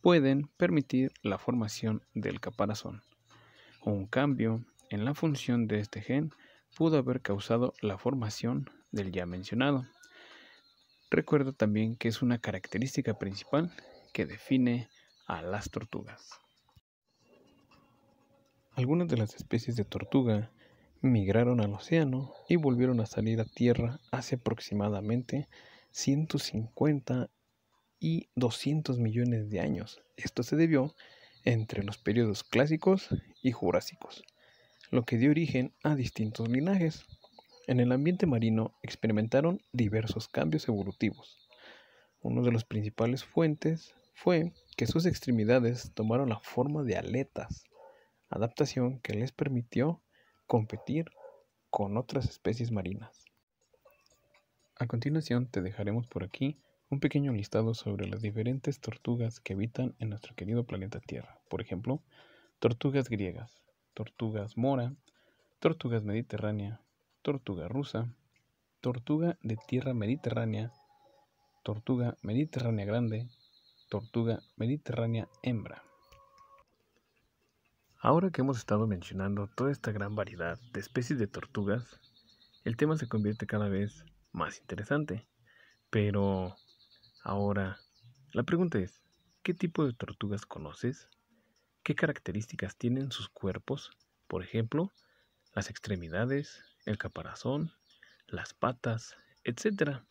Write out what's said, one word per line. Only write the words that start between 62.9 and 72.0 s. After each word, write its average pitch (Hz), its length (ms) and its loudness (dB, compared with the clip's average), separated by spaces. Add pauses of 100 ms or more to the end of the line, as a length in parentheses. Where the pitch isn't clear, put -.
griegas, 101 420 -4 (400)
tortugas 110 640 -6
mora, 131 380 0 (640)
tortugas 120 460 0
mediterránea, 107 760 -4 (420)
tortuga 101 440 -4
rusa, 117 480 -4 (680)
tortuga 151 600 0
de 110 140 -4 (100)
tierra 127 260 -2
mediterránea, 113 800 -2 (920)
tortuga 120 580 -2